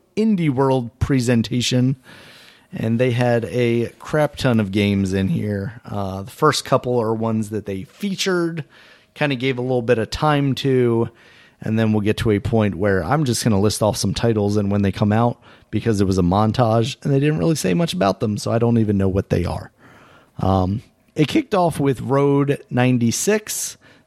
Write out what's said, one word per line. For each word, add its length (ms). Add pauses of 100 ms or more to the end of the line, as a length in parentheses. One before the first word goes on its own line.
(180)
Indie 320
World 500
presentation, 960 (800)
and 260
they 120
had 340
a 420 (120)
crap 360
ton 240
of 140
games 400
in 160
here. 560
Uh, 380
the 80
first 340
couple 340
are 140
ones 380
that 140
they 180
featured, 840 (480)
kinda 240
gave 200
a 40
little 200
bit 160
of 120
time 460
to, 520 (540)
and 180
then 140
we'll 80
get 160
to 140
a 80
point 360
where 280
I'm 200
just 220
gonna 160
list 200
off 140
some 180
titles 440
and 120
when 120
they 100
come 220
out, 260 (300)
because 320
it 40
was 120
a 60
montage, 800
and 100
they 80
didn't 180
really 160
say 180
much 200
about 260
them, 180
so 140
I 80
don't 200
even 180
know 100
what 220
they 160
are. 260 (680)
Um, 420 (340)
it 140
kicked 260
off 240
with 220
Road 680
ninety-six. 1080 (300)